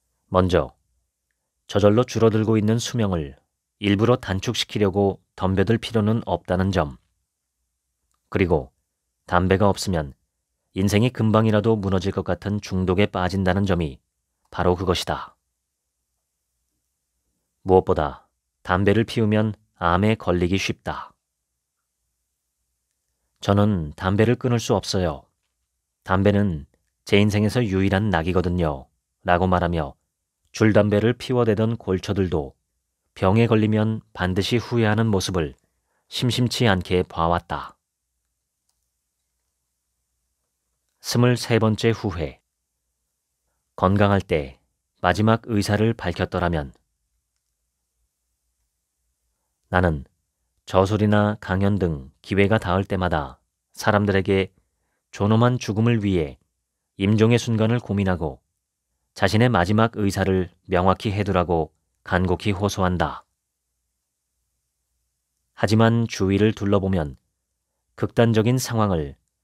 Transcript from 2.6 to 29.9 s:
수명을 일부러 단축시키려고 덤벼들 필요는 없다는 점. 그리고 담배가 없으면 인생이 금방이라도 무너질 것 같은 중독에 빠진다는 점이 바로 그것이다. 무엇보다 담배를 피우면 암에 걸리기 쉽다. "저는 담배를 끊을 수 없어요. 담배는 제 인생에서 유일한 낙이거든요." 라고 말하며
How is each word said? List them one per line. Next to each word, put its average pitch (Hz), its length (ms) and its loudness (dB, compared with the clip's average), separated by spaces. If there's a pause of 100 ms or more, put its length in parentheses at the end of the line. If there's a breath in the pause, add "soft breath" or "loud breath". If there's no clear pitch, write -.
수명을 92 580 -4 (420)
일부러 104 380 0
단축시키려고 98 1040 -2 (140)
덤벼들 95 420 0
필요는 110 480 -2
없다는 92 480 -2
점. 76 240 -2 (1300)
그리고 85 460 0 (520)
담배가 92 440 2
없으면 80 440 -4 (600)
인생이 104 380 0
금방이라도 110 640 2
무너질 95 340 -2
것 92 140 -6
같은 101 340 -6
중독에 92 460 0
빠진다는 92 600 -2
점이 85 340 -4 (520)
바로 90 240 0
그것이다. 87 600 -6 (2250)
무엇보다 90 640 2 (360)
담배를 101 420 2
피우면 107 480 -2 (220)
암에 92 400 2
걸리기 90 420 -2
쉽다. - 560 -8 (2250)
"저는 98 560 2
담배를 101 400 2
끊을 120 240 -2
수 113 160 -2
없어요. 90 500 -4 (800)
담배는 98 600 0 (400)
제 104 120 2
인생에서 104 460 2
유일한 95 460 0
낙이거든요." 85 800 -2 (360)
라고 92 240 2
말하며 85 480 0 (560)